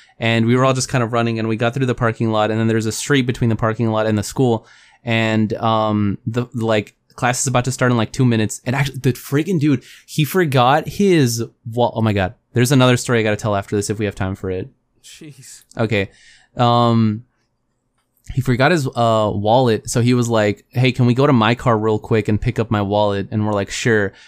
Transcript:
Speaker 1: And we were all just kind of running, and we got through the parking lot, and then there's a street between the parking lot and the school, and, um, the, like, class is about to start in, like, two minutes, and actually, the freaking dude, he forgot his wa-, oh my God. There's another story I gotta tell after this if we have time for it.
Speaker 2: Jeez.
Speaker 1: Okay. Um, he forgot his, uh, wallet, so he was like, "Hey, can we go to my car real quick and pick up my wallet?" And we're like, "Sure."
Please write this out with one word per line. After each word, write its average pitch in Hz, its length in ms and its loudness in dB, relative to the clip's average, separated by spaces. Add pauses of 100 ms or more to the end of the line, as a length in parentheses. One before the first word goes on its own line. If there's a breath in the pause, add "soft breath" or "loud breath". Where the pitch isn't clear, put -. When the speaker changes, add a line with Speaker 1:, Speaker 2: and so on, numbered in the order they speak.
(200 soft breath)
Speaker 1:
And 113 260 0
we 120 100 4
were 127 80 2
all 131 100 4
just 127 160 -6
kind 127 140 -2
of 110 80 -6
running, 117 280 -2
and 113 80 -4
we 113 80 -2
got 117 180 -2
through 131 140 -2
the 120 80 0
parking 113 360 -2
lot, 107 200 0
and 110 80 -2
then 113 80 2
there's 110 180 0
a 110 60 -4
street 135 340 0
between 123 240 -2
the 113 60 0
parking 110 340 -2
lot 110 160 0
and 107 120 0
the 101 60 -2
school, 117 440 -2 (360 soft breath)
and, 110 520 0
um, 107 600 0 (100)
the, 120 260 -4
like, 110 420 -2 (200)
class 123 260 -2
is - 60 -4
about 123 180 0
to 131 60 -4
start 127 200 0
in, 123 60 2
like, 110 140 -2
two 135 140 0
minutes, 113 400 0
and 123 100 -4
actually, 135 240 -4
the 127 140 0
freaking 160 460 -2
dude, 139 240 0 (220 loud breath)
he - 200 -2
forgot 139 600 2
his 147 560 2 (220)
wa-, 117 300 0
oh 117 60 -2
my 110 120 2
God. 95 220 -2 (180)
There's 120 200 2
another 127 240 4
story 123 220 0
I 110 40 0
gotta 107 140 0
tell 104 180 -2
after 98 200 -4
this 101 140 -2
if 104 100 -4
we 110 60 -2
have 101 100 -4
time 95 200 -6
for 95 160 -8
it. 95 180 -8 (320)
Speaker 2:
Jeez. - 600 -20 (140)
Speaker 1:
Okay. 107 340 -2 (440 soft breath)
Um, 117 680 2 (1080)
he - 80 -4
forgot 131 300 2
his, 151 160 0
uh, 110 460 0
wallet, 110 560 0
so 120 120 0
he 120 120 4
was 123 160 0
like, 107 400 0
"Hey, 127 220 2
can 120 160 0
we 120 80 4
go 135 120 2
to 147 60 4
my 113 220 4
car 120 220 0
real 107 220 0
quick 110 280 -2
and 107 120 0
pick - 200 -4
up 110 120 -2
my 107 100 0
wallet?" 101 500 0
And 107 140 -2
we're 107 80 -2
like, 98 180 -2
"Sure." 107 420 0 (140 soft breath)